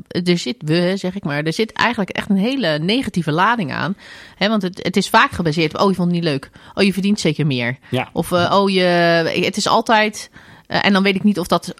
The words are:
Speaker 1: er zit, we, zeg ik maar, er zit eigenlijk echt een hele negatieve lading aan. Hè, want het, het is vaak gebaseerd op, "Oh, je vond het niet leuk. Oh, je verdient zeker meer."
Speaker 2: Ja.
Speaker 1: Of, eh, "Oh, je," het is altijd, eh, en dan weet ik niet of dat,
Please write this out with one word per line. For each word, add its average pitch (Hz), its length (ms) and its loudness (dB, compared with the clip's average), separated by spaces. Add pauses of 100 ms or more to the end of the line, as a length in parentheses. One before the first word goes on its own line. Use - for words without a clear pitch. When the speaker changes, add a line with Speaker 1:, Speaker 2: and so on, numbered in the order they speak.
Speaker 1:
er 175 300 0
zit, 240 180 -6 (100)
we, 175 300 2
zeg 185 200 -6
ik 196 80 -10
maar, 147 200 -4
er 160 100 -2
zit 220 180 -2
eigenlijk 214 380 -2
echt - 200 -6
een 196 80 4
hele 196 420 0
negatieve 180 520 -2
lading 185 420 0
aan. 135 220 -4 (400)
Hè, 196 140 0
want 220 120 0
het, 185 220 -6
het 185 140 0
is 190 120 0
vaak 247 220 4
gebaseerd 156 420 0
op, - 80 -2
"Oh, 202 80 4
je 185 60 2
vond 175 160 0
het 175 100 0
niet 165 100 -2
leuk. 135 180 -4 (240)
Oh, 202 100 0
je 190 100 2
verdient 202 260 0
zeker 156 280 0
meer." 123 300 -2 (120)
Speaker 2:
Ja. 123 240 -2
Speaker 1:
Of, - 180 -4
eh, 175 220 2
"Oh, 196 160 4
je," 185 120 2 (640)
het 190 140 -2
is 202 100 -2
altijd, 214 640 0 (380)
eh, - 180 -2
en 202 80 4
dan 190 100 4
weet 196 120 2
ik 190 80 -4
niet 208 160 2
of 175 80 -6
dat, 175 320 -2